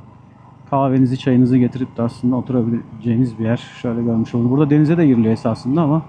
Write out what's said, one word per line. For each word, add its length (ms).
kahvenizi, 500
çayınızı 380
getirip 400
de 40
aslında 340
oturabileceğiniz 1040
bir 60
yer. 120
Şöyle 460
görmüş 320
olun. 160
Burada 180
denize 280
de 100
giriliyor 260
esasında 480
ama 280